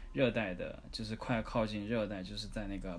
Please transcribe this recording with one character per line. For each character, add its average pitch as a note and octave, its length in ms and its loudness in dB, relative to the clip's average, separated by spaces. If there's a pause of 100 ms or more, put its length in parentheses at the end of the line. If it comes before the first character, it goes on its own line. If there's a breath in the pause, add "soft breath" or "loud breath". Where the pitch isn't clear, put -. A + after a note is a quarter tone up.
(120)
热 C3+ 180 6
带 G#2+ 240 2
的， E2+ 360 -6
就 - 140 -6
是 A2 100 -2
快 A2+ 280 2
靠 A2+ 240 2
近 G#2 200 -2
热 A2 200 2
带， G2 160 -4
就 G2 140 -6
是 G2+ 120 -4
在 G#2+ 180 -4
那 G2 120 -2
个 F2+ 200 -4